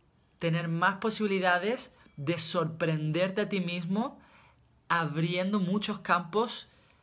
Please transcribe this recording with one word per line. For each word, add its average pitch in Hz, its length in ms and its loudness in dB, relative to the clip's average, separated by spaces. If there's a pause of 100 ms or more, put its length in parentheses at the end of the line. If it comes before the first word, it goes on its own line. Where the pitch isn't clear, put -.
(400)
tener 165 280 0
más 175 280 2
posibilidades 196 1000 0 (240)
de 147 200 -2
sorprenderte 165 1040 0
a 208 80 -2
ti 196 100 -2
mismo 180 600 -2 (680)
abriendo 170 720 0
muchos 202 400 0
campos 190 680 0 (360)